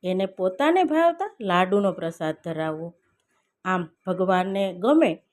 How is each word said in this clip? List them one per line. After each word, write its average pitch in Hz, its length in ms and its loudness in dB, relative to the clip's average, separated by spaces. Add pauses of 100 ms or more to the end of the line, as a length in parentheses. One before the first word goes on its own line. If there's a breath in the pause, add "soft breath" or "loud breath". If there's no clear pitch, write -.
એને 185 260 -2
પોતાને 277 560 0
ભાવતા 339 560 0
લાડુનો 190 520 2
પ્રસાદ 165 500 -6
ધરાવવો. 160 460 -6 (760)
આમ 185 180 -2 (180)
ભગવાનને 190 640 0 (180)
ગમે 285 280 4 (220)